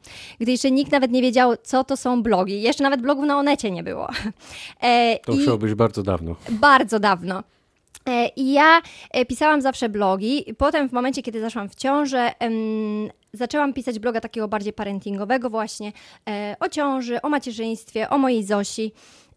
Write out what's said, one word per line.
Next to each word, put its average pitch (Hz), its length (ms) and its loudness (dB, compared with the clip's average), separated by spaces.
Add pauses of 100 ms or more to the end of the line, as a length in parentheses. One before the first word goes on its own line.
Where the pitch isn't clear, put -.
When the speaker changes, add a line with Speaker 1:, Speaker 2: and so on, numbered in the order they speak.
(400)
Speaker 1:
gdy 226 120 0
jeszcze 262 180 2
nikt 269 220 2
nawet 262 200 2
nie 254 100 4
wiedział, 247 300 4 (100)
co 262 220 0
to 269 120 -2
są 247 260 0
blogi. 202 400 0
Jeszcze 277 220 2
nawet 269 180 2
blogów 277 240 0
na 285 120 2
Onecie 285 320 2
nie 170 120 -6
było. 175 260 -6
<laughs> - 80 -8 (640)
E, 240 360 4
Speaker 2:
To - 140 -4
Speaker 1:
i - 60 2
Speaker 2:
musiało 131 200 4
być 107 160 0
bardzo 107 280 2
dawno. 85 340 -2 (120)
Speaker 1:
Bardzo 240 520 4
dawno. 190 420 0 (640)
E, 240 280 0
i 262 160 0
ja, 311 280 8 (300)
e, 247 140 0
pisałam 302 380 2
zawsze 254 260 -2
blogi. 208 560 0 (140)
Potem 285 300 2
w 233 40 -8
momencie, 254 300 -2
kiedy 220 180 -8
zaszłam 220 280 -6
w - 60 -20
ciążę, 269 640 0
em, 233 140 -2 (800)
zaczęłam 269 400 -2
pisać 240 260 -6
bloga 226 220 -2
takiego 220 280 -6
bardziej 208 240 -4
parentingowego 202 800 -4
właśnie, 208 420 -8 (360)
e, 208 320 -6
o 349 80 -2
ciąży, 262 540 -2
o 294 60 -4
macierzyństwie, 226 800 -4
o 285 80 2
mojej 254 260 2
Zosi. 208 480 -2 (440)